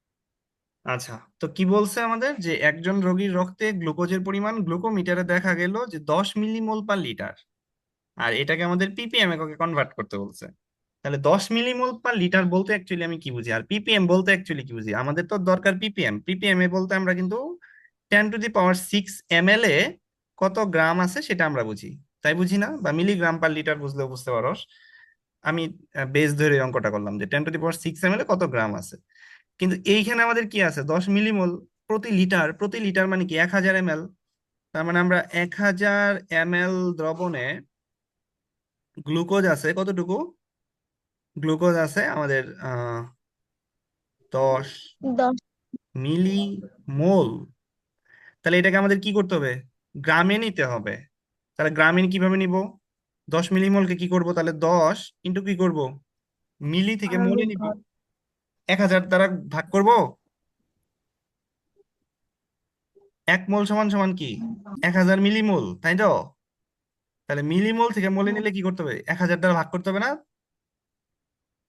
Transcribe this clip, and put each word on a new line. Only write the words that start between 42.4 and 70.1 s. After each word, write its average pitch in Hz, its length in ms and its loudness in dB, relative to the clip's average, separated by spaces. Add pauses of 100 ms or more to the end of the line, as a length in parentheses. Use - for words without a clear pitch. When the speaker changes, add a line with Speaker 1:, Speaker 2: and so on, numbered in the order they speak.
Speaker 1:
আহ, 120 420 -6 (1300)
দশ 131 340 0 (500)
Speaker 2:
দশ। 254 200 2 (600)
Speaker 1:
মিলিমোল। 180 1300 0 (1120)
তাহলে 170 160 2
এটাকে 185 180 4
আমাদের 196 240 4
কি 208 120 -2
করতে 190 220 0
হবে? 139 180 0 (440)
গ্রামে 170 420 4
নিতে 196 260 -2
হবে। 107 300 -4 (640)
তাহলে 156 160 0
গ্রামে 170 340 4
কিভাবে 185 280 2
নিব? 185 180 0 (760)
দশ 170 240 0
মিলিমোলকে 190 440 4
কি 175 120 -4
করব? 180 240 2
তাহলে 165 200 0
দশ 165 600 2 (120)
into 185 200 -4
কি 196 120 -2
করব? 151 440 0 (600)
মিলি 185 360 0
থেকে 185 220 -2
মোলে 185 120 4
Speaker 2:
আণবিক 233 180 2
Speaker 1:
নিব। 196 120 -6
Speaker 2:
ভর। 214 140 -4 (920)
Speaker 1:
এক 185 140 2
হাজার 185 280 4
দ্বারা 185 200 4 (200)
ভাগ 156 220 -6
করব। 196 180 4 (3500)
এক 185 220 2
মোল 202 160 2
সমান 214 260 2
সমান 190 260 2
কি? 151 140 -6 (520)
এক 175 140 0
হাজার 185 240 6
মিলিমোল, 196 580 2
তাই 170 180 0
তো? 202 140 4 (1160)
তাহলে 143 160 -2
মিলিমোল 220 500 0
থেকে 196 160 0
মোলে 196 220 2
Speaker 2:
হ্যাঁ। 214 120 -2
Speaker 1:
নিলে 214 100 -2
কি 190 100 -6
করতে 185 200 -4
হবে? 139 240 -6
এক 170 120 -4
হাজার 175 200 2
দ্বারা 175 160 2
ভাগ 160 160 -2
করতে 185 200 -4
হবে 196 100 -2
না? 247 100 -2 (1600)